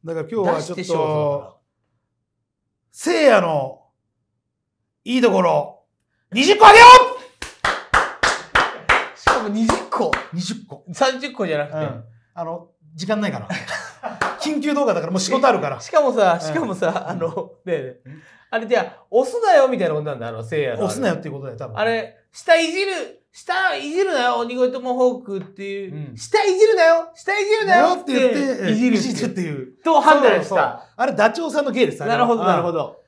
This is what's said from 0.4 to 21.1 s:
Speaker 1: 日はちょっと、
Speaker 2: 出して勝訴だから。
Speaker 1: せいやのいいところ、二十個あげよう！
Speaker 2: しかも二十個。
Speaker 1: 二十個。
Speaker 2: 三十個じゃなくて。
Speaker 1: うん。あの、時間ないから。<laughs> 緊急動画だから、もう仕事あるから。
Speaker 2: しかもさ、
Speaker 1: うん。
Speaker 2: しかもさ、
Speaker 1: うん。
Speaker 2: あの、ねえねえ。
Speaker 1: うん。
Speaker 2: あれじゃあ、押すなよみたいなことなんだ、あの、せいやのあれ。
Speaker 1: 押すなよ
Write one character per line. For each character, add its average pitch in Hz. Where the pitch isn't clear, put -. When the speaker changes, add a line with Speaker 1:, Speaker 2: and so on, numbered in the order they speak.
Speaker 1:
日 180
は 160
ち 165
ょ -
っ -
と、 -
Speaker 2:
出 185
し -
て 175
勝 156
訴 151
だ 143
か 143
ら。 -
Speaker 1:
せ 330
い -
や 220
の 147
い 247
い -
と 240
こ 190
ろ、 156
二 240
十 403
個 427
あ 415
げ 440
よ 466
う！ -
Speaker 2:
し -
か 220
も 214
二 220
十 -
個。 190
Speaker 1:
二 170
十 -
個。 -
Speaker 2:
三 262
十 277
個 202
じ 160
ゃ 147
な 147
く 147
て。 156
Speaker 1:
う -
ん。 127
あ 170
の、 233
時 165
間 208
な 202
い 151
か 127
ら。 107
<laughs> -
緊 302
急 294
動 277
画 202
だ 170
か 151
ら、 175
も 185
う -
仕 -
事 262
あ 226
る 196
か 147
ら。 135
Speaker 2:
し -
か 320
も 269
さ、 185
Speaker 1:
う -
ん。 156
Speaker 2:
し 156
か 320
も 202
さ、 180
Speaker 1:
う 170
ん。 190
Speaker 2:
あ 180
の、 165
ね 175
え 143
ね -
え。 127
Speaker 1:
う 131
ん。 151
Speaker 2:
あ 226
れ 226
じ 208
ゃ -
あ、 -
押 247
す 480
な 403
よ 269
み 247
た 190
い 170
な 156
こ 151
と 151
な 143
ん 120
だ、 113
あ 117
の、 113
せ 151
い -
や 131
の 117
あ -
れ。 202
Speaker 1:
押 185
す 254
な 247
よ 165